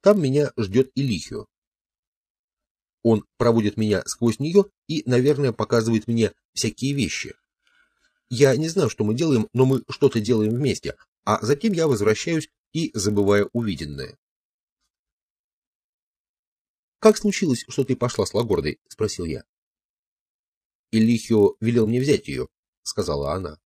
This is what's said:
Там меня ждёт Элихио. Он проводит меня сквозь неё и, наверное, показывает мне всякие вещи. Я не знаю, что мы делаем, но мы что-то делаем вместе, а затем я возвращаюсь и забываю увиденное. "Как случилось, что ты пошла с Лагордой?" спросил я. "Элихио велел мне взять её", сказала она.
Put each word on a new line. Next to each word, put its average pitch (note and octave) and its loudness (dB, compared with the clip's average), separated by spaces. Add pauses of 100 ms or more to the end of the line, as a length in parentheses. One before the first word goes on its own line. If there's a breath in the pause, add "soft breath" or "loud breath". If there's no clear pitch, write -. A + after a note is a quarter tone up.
Там G#3 4
меня C#3+ 0
ждёт A2+ 0
Элихио. B2+ -6 (1600)
Он A2+ 2 (140)
проводит A2+ 2
меня G#2 0
сквозь - -2
неё F3 4 (220)
и, D#3+ -4
наверное, B2+ 2
показывает A2 0
мне A2+ 0 (200)
всякие C3 -4
вещи. - -4 (960)
Я C3 4
не D#3 -2
знаю, E3 0
что - -4
мы G#2+ 0
делаем, C3 0
но B2+ 2
мы C3 0
что-то B2 0
делаем A2 0
вместе, B2+ -4 (340 soft breath)
а G#2+ 0
затем D3 0
я D#3+ 0
возвращаюсь A#2+ 0 (240)
и D#3+ -4
забываю G2+ 0
увиденное. D2+ -6 (2750)
"Как A3 6
случилось, F#3 -2
что - -4
ты B2+ -2
пошла A#2 -2
с - -12
Лагордой?" F2+ -2
спросил - -6
я. D2+ -8 (1500)
"Элихио A2 4
велел A#2 2
мне A#2+ 0
взять C#3+ 0
её", - -8 (340)
сказала D2+ -4
она. F2 -8